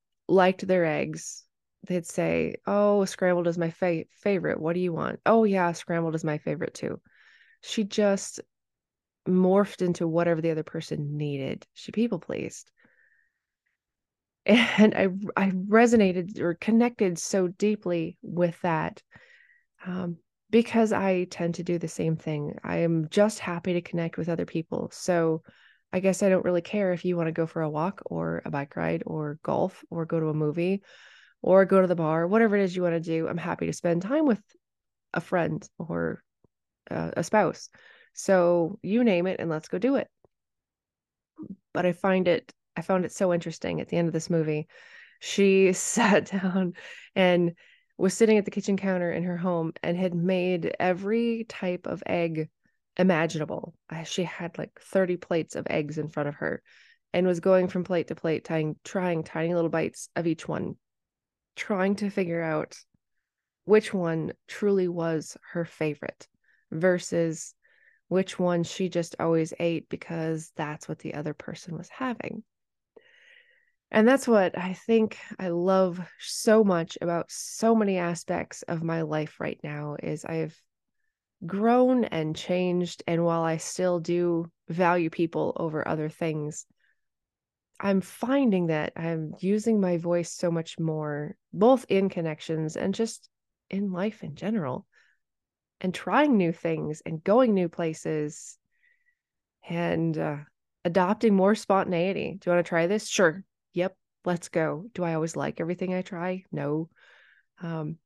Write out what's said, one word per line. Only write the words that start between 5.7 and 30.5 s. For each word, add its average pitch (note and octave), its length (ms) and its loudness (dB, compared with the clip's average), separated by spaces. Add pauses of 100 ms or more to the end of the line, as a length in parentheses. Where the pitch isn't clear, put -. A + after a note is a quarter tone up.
scrambled E3 440 -2
is D#3+ 80 -6
my D3+ 140 -2
favorite D#3 360 -6
too." - 280 -8 (600)
She - 220 -4
just G3+ 580 0 (840)
morphed F#3 540 4
into F3 260 0
whatever E3 340 2
the E3 100 0
other D#3 120 -2
person D3+ 540 -6
needed. C#3+ 560 -6
She - 180 -16
people A3 280 0
pleased. - 520 -10 (1700)
And G#3+ 480 6
I, F#3+ 140 2 (280)
I G3 140 2
resonated G3 880 4
or E3+ 140 0
connected A3+ 640 2
so F#3 300 0
deeply F3+ 760 -2
with E3+ 400 -2
that, E3 400 -2 (840)
um, F3+ 340 -8 (340)
because A3+ 420 4
I F#3+ 380 2
tend E3+ 240 -2
to F3 80 -8
do F3 160 -2
the E3+ 80 -6
same D#3+ 280 -2
thing. D3+ 480 -6
I E3+ 140 -4
am E3 320 2
just G#3 300 2
happy F3 340 -4
to F3 80 -2
connect E3+ 360 -6
with E3+ 120 -4
other E3+ 160 -2
people. - 480 -6
So E3 480 0 (500)
I F#3 80 -2
guess F#3+ 220 0
I G3+ 80 4
don't F#3 160 4
really F3 160 2
care F#3+ 320 -2
if E3+ 100 -4
you F3+ 140 0
wanna D#3+ 140 0
go E3 160 -2
for E3 160 -4
a D#3 60 -2
walk D#3 360 -4
or E3 400 -4
a D#3+ 60 -8
bike C#3+ 240 -6
ride E3 320 -2
or D3+ 340 -6
golf - 480 -2
or E3 160 -6
go E3 140 -2
to D#3 100 0
a D3+ 40 -2
movie E3+ 500 -2 (580)